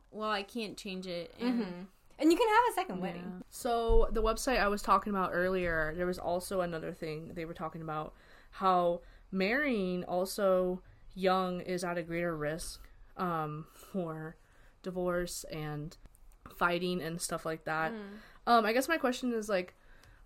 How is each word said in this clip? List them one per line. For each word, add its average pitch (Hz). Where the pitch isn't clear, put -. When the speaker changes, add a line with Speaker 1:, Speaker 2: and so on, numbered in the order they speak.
Speaker 1:
well, 214
I 202
can't 214
change 185
it. 175
And 240
Speaker 2:
Mm-hmm. 180
And 311
you 349
can 453
have 440
a 427
second 370
Speaker 3:
Yeah. 180
Speaker 2:
wedding. 180
Speaker 3:
So 226
the 220
website 226
I 202
was 208
talking 202
about 185
earlier, 170
there 180
was 185
also 180
another 170
thing 160
they 170
were 170
talking 165
about, 156
how 180
marrying 190
also 185
young 185
is 185
at 175
a 170
greater 170
risk, 151
um, 156
for 160
divorce 180
and 151
fighting 180
and 165
stuff -
like 160
that. 156
Speaker 1:
Mm. 226
Speaker 3:
Um, 233
I 226
guess 269
my 330
question 247
is, 214
like, 185